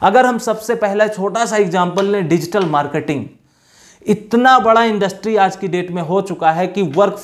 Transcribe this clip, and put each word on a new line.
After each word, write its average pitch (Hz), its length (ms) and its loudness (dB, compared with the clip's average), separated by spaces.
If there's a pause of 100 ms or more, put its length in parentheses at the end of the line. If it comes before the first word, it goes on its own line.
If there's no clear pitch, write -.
अगर 226 240 4
हम 247 120 0
सबसे 226 380 -4
पहला 214 320 0
छोटा 208 380 -2
सा 214 120 -4
एग्जांपल 185 480 0
लें, 202 220 -2
डिजिटल 170 380 0
मार्केटिंग, 147 600 -2 (800)
इतना 247 520 4
बड़ा 226 240 4
इंडस्ट्री 208 520 -2
आज 190 200 2
की 196 120 -8
डेट 180 240 -4
में 175 100 -6
हो 175 200 0
चुका 175 300 0
है 180 160 0
कि 190 160 -2
work 190 300 2 (100)